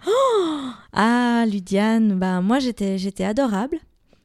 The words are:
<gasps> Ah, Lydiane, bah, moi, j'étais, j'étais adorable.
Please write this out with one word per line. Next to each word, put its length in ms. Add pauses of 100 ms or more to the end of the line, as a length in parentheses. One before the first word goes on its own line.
<gasps> 40 (920)
Ah, 480
Lydiane, 720
bah, 220
moi, 200
j'étais, 380
j'étais 280
adorable. 520 (480)